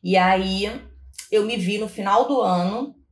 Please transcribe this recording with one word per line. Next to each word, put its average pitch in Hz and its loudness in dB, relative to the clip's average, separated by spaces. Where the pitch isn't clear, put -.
E 185 2
aí 190 2
eu 208 2
me 226 -4
vi 190 -2
no 208 -4
final 208 0
do 277 0
ano 196 -2